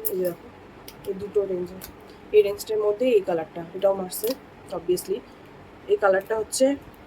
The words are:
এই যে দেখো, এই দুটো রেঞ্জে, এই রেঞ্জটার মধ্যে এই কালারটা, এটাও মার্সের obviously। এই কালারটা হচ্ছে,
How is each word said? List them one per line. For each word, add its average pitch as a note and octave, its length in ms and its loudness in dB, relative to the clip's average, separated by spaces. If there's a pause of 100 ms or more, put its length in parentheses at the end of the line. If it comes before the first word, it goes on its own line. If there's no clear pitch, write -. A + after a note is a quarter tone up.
এই F#3+ 80 -4
যে F3+ 80 -2
দেখো, E3+ 240 -6 (580)
এই G3+ 60 -6
দুটো G3 320 -2
রেঞ্জে, F3+ 300 -4 (560)
এই G#3 100 8
রেঞ্জটার G3+ 380 -2
মধ্যে G#3 300 2
এই G#3+ 120 6
কালারটা, E3+ 440 -4 (100)
এটাও G3 180 2
মার্সের G3 400 -4 (380)
obviously। F3+ 480 -2 (680)
এই G3+ 100 4
কালারটা G3 400 2
হচ্ছে, C4 380 2 (320)